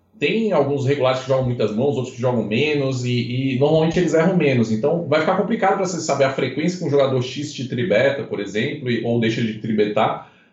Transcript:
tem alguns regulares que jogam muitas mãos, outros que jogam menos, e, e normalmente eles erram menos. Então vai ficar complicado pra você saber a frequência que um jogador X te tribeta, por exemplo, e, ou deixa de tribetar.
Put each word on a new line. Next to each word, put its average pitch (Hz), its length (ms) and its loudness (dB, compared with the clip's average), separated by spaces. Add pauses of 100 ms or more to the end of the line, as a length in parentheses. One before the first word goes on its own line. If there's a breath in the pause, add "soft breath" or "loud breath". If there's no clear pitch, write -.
(180)
tem 202 340 0
alguns 139 320 2
regulares 127 380 2
que - 60 -8
jogam 131 180 2
muitas 117 280 -2
mãos, 131 220 0
outros 123 180 -4
que 117 60 -10
jogam 117 240 0
menos, 131 600 0
e, 123 500 -2
e 120 40 -2
normalmente 160 400 2
eles 160 140 2
erram 165 240 4
menos. 127 340 2
Então 147 380 0
vai 151 120 2
ficar 185 160 0
complicado 202 400 0
pra 190 100 -2
você 165 140 -6
saber 135 240 0
a 131 80 2
frequência 156 460 -2
que 165 60 -6
um 139 60 -2
jogador 131 320 2
X - 320 -8
te 123 120 -6
tribeta, 120 580 0
por 101 160 -6
exemplo, 120 500 -4
e, 113 120 0
ou 117 160 0
deixa 113 220 0
de 107 140 -2
tribetar. 107 760 0 (220 loud breath)